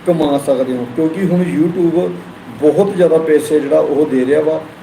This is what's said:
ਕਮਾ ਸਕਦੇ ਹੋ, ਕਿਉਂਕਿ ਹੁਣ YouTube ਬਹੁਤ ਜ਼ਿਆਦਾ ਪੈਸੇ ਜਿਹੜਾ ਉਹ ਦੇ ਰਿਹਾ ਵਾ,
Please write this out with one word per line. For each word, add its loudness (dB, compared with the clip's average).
ਕਮਾ 2
ਸਕਦੇ -2
ਹੋ, -6
ਕਿਉਂਕਿ -2
ਹੁਣ 2
YouTube 0
ਬਹੁਤ 2
ਜ਼ਿਆਦਾ 4
ਪੈਸੇ 2
ਜਿਹੜਾ 0
ਉਹ 0
ਦੇ 0
ਰਿਹਾ 2
ਵਾ, -2